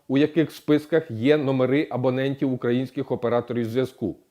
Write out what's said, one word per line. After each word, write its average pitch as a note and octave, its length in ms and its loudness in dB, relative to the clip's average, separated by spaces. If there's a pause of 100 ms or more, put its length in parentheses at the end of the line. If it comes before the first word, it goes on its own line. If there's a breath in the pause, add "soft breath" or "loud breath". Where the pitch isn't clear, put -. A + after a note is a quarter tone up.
у C3 100 2
яких D3+ 320 2
в - 40 -18
списках D3+ 560 0
є A#2+ 260 2
номери C3+ 540 2
абонентів C3 640 -2
українських B2+ 580 -2
операторів A#2 540 -2
зв'язку. A#2+ 520 -4 (140)